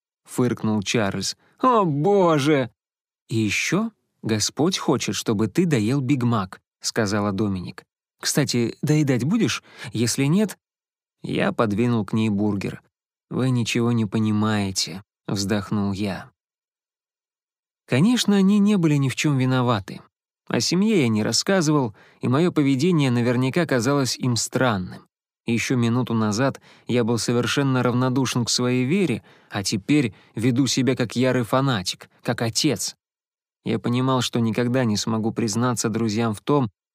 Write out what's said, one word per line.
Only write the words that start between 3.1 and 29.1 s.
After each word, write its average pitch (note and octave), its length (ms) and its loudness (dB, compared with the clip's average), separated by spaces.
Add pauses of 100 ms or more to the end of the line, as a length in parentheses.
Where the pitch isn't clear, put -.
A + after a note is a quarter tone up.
"И A#2 80 -4
еще D#3+ 540 -2 (320)
Господь A#2+ 540 -2
хочет, A2+ 380 -2
чтобы A2 340 -2
ты F3 160 0
доел C3+ 360 0
Биг B2+ 240 0
Мак", A2+ 360 -2 (200)
сказала G#2 520 -2
Доминик. F#2+ 520 -6 (360)
"Кстати, A#2+ 640 0
доедать C#3+ 420 2
будешь? F3 380 0 (300)
Если A#2+ 320 -2
нет". F#3+ 340 0 (640)
Я - 300 -2
подвинул A2+ 520 0
к - 80 -10
ней A2 160 2
бургер. G2+ 540 -2 (480)
"Вы B2+ 200 -2
ничего A#2+ 420 0
не A2+ 120 0
понимаете", G#2 1000 -2 (240)
вздохнул G2+ 680 -2
я. F#2+ 380 -6 (1600)
Конечно, G3+ 500 4
они G3 220 4
не G3+ 180 4
были D#3+ 200 4
ни C3+ 120 2
в - 80 -4
чем D3 220 2
виноваты. B2+ 640 0 (480)
О B2 120 -2
семье F#3 420 2
я A#2+ 60 2
не G#2+ 140 2
рассказывал, D3 720 0 (260)
и A#2+ 80 -2
мое D3+ 240 2
поведение C#3 580 2
наверняка B2+ 560 0
казалось C3 500 0
им B2 200 -2
странным. A2 720 -2 (400)
Еще A#2 300 -2
минуту A#2 360 0
назад A2+ 480 -2 (280)
я A#2+ 160 0
был A2+ 140 0
совершенно B2+ 640 0
равнодушен B2 600 0
к - 60 -4
своей B2+ 340 0
вере, C#3 380 0 (260)